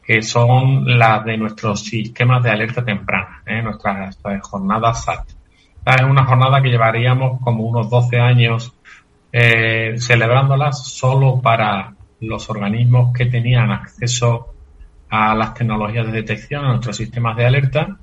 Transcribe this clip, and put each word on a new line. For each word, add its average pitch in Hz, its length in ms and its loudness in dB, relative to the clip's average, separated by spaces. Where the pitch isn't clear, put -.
que 110 200 0
son 127 760 2
las 110 280 2
de 110 100 -4
nuestros 107 480 -4
sistemas 123 580 0
de 120 80 0
alerta 113 320 -2
temprana, 98 640 -6
¿eh? 110 160 -6
Nuestras, 98 640 -6
eh, 98 160 -6
jornadas 107 640 -2
sat. - 240 -6
Esta 131 200 4
es 135 40 2
una 135 160 4
jornada 127 380 4
que 131 60 2
llevaríamos 120 720 2
como 110 240 -2
unos 113 260 -2
doce 120 300 2
años, 120 520 2
eh, 113 680 2
celebrándolas 135 880 2
solo 131 560 0
para 107 520 0
los 110 300 -8
organismos 117 600 2
que 123 140 -2
tenían 120 460 0
acceso - 800 -4
a 107 240 0
las 110 200 -4
tecnologías 110 520 -4
de 110 60 -8
detección, 110 520 -8
a 135 40 0
nuestros 110 280 -4
sistemas 113 400 -4
de 117 100 2
alerta. 143 560 0